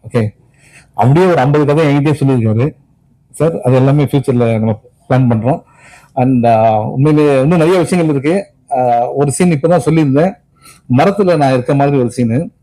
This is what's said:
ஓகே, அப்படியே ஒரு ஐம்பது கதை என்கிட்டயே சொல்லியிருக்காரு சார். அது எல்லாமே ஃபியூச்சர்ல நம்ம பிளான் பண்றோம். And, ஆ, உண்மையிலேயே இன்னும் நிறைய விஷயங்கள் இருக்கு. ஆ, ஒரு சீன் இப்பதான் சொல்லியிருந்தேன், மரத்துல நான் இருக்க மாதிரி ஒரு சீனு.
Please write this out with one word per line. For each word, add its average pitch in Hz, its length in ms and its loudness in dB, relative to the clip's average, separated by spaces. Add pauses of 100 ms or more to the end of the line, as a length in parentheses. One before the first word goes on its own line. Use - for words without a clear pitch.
ஓகே, 110 200 -2 (640)
அப்படியே 147 320 4
ஒரு 170 100 2
ஐம்பது 143 300 0
கதை 143 300 0
என்கிட்டயே 143 180 0 (100)
சொல்லியிருக்காரு 120 500 0 (560)
சார். 165 300 -4
அது 127 140 0
எல்லாமே 139 300 2
ஃபியூச்சர்ல 120 540 -2
நம்ம 110 220 -4 (280)
பிளான் 127 300 0
பண்றோம். 123 240 -4 (520)
And, 127 320 0
ஆ, 110 420 2
உண்மையிலேயே 147 520 2
இன்னும் 165 180 2
நிறைய 175 200 2
விஷயங்கள் 165 360 0
இருக்கு. 151 320 -2 (300)
ஆ, 123 360 0
ஒரு 143 200 -2
சீன் 180 180 0
இப்பதான் 165 340 0
சொல்லியிருந்தேன், 156 480 0 (640)
மரத்துல 180 400 2
நான் 139 160 0
இருக்க 127 220 -2
மாதிரி 143 240 0
ஒரு 120 120 -2
சீனு. 123 400 -4 (120)